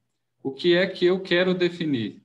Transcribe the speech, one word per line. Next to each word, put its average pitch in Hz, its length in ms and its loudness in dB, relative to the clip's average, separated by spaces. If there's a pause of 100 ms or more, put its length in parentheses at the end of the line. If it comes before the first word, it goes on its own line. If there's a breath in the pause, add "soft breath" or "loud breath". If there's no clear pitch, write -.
(420)
o 135 80 -6
que 175 240 2
é 185 120 2
que 185 180 -2
eu 180 160 2
quero 185 320 0
definir? 156 720 -4